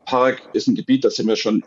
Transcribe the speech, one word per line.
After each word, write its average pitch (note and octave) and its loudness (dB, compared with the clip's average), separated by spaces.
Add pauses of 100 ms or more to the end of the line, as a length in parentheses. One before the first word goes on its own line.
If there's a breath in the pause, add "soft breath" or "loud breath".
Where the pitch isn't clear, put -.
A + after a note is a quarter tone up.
Park B2+ 0
ist - -2
ein A#2 2
Gebiet, C3 0
da - 4
sind - -6
wir A2 0
schon G#2+ -2